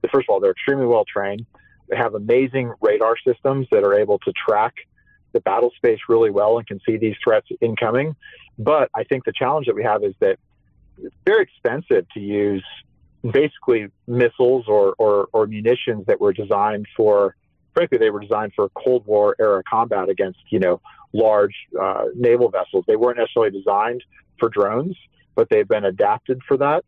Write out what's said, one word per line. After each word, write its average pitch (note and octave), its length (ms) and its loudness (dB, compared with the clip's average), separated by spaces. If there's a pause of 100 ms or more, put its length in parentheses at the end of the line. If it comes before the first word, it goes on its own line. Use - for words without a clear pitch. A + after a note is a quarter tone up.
(120)
first C3+ 160 0
of G#2+ 60 0
all, G2 60 0
they're F#2+ 140 2
extremely C#3 340 -2
well A2+ 180 2
trained. G2+ 400 -6 (440)
They - 80 -2
have A2+ 180 -4
amazing A#2+ 680 0
radar A2 420 2
systems C3+ 460 -2
that G#2 140 4
are G2+ 100 4
able G#2 260 2
to - 120 -4
track A2 420 -2 (600)
the A#2 60 0
battle A2+ 380 0
space A2+ 220 0 (100)
really A2+ 200 4
well G#2 280 2
and A2+ 100 -8
can G2 180 -14
see A2+ 120 -2
these G#2+ 260 -2
threats A2 240 2 (140)
incoming. A#2+ 540 -2 (420)
But C#3 380 0
I A2 80 -4
think C3 200 -4
the A2+ 80 -4
challenge C3+ 360 -2
that G#2+ 80 0
we G#2 80 -4
have G#2+ 200 0
is G2 160 -4
that F#2+ 200 0 (580)
it's F#2 180 -18 (100)
very G#3 180 4
expensive A#2 680 -2
to - 100 -14
use G2+ 460 -4 (580)
basically A#2+ 640 0 (200)
missiles B2 600 0
or, G2+ 300 2
or, G#2 340 2
or A2 160 0
munitions A2 600 -2
that G2+ 120 0
were G2+ 140 2
designed G#2 520 -2 (120)
for, G2+ 400 2 (360)
frankly, E3 240 0
they A2 120 4
were G#2 100 -6
designed G#2+ 360 -4
for G2+ 140 0
Cold B2 360 -2
War G#2 340 2
era G2+ 240 2
combat A2 460 -2
against, F#2+ 300 -4 (100)
you A2 100 -2
know, F2 220 0 (320)
large, G#2 420 2 (240)
uh, G2 340 -2
naval A#2+ 360 2
vessels. F#2 360 -2
They A2 120 2
weren't A#2+ 200 0
necessarily A2 340 0
designed G#2 520 -2 (340)
for A2+ 120 -2
drones, A2+ 480 -2 (380)
but A2+ 140 2
they've G#2+ 180 2
been G#2 180 0
adapted G#2+ 600 -2
for C3+ 120 0
that. C#3+ 300 0